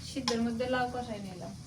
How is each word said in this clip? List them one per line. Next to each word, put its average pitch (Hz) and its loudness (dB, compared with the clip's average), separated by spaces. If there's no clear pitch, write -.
সিদ্ধের 233 2
মধ্যে 233 2
লাউ 247 4
কষাই 233 -4
নিলাম। 180 -6